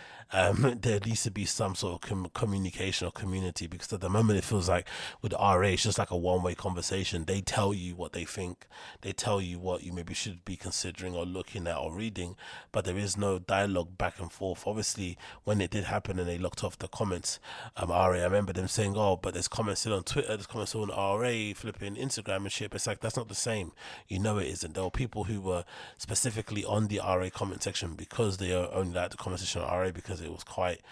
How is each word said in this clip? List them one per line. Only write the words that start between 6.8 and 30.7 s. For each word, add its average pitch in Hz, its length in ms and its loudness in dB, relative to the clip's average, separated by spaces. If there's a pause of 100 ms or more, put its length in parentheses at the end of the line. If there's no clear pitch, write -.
They 95 160 0
tell 101 320 2
you 90 220 -4
what 85 180 -8
they 85 100 -4
think, 90 420 -8 (360)
they 95 100 -4
tell 101 300 2
you 90 160 -4
what 90 240 -2
you 87 100 -6
maybe 87 220 -6
should 87 320 -6
be 92 100 -6
considering 90 640 -4
or 87 80 -2
looking 90 400 -6
at 85 100 0
or 78 160 -2
reading, 92 440 -4 (340)
but 101 140 0
there 92 120 0
is 101 200 0
no 98 240 2
dialogue 92 580 0
back - 220 -2
and 82 100 -8
forth. 92 380 -6
Obviously, 101 500 -2 (240)
when 104 180 2
it 90 120 0
did 104 100 0
happen 98 380 -2
and 87 80 0
they 87 100 -2
locked 90 240 -4
off 90 160 -4
the - 80 -6
comments, - 540 -2 (360)
um, 92 140 0
R 90 240 6
A, 87 60 2
I 87 40 2
remember 95 280 4
them 92 160 0
saying, 101 280 2
"Oh, 101 200 6
but 90 180 -2
there's 87 140 0
comments 104 320 0
still 110 140 0
on 92 100 0
Twitter, - 240 0
there's 104 180 -2
comments 107 240 -4
still 110 120 -2
on 98 100 -2
R 101 320 2
A, 110 300 0
flipping 101 420 -6
Instagram 110 460 -2
and 98 100 -4
shit," 107 180 -4
but - 60 -6
it's - 100 -2
like, 104 140 -2
that's - 160 -2
not 117 120 -2
the 101 60 -8
same. 104 380 -2 (340)
You 95 140 -2
know 104 180 4
it 90 80 0
isn't. 80 280 -4
There 95 100 -2
were 90 60 -2
people 107 340 -2
who 101 160 -2
were 90 240 0 (320)
specifically 107 680 -2
on 107 220 4
the 101 140 0
R 92 220 4
A 92 80 -2
comment - 340 -4
section 90 300 -4
because 101 420 0
they 92 160 0
are 90 200 2
only 95 220 0
like 87 160 0
the - 60 -14
comment 90 240 -4
section 87 220 -2
on - 60 -2
R 90 180 2
A 92 60 -2
because 87 280 -8
it 80 120 -8
was 82 120 -12
quite, 90 360 0 (120)